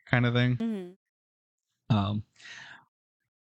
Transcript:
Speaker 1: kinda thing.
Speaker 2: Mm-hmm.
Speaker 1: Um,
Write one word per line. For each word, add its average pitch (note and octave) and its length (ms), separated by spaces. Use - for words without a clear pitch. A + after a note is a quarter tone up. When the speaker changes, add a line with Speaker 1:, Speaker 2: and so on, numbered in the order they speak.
Speaker 1:
kinda A#2+ 220
thing. B2 260
Speaker 2:
Mm-hmm. - 1400
Speaker 1:
Um, G#2 280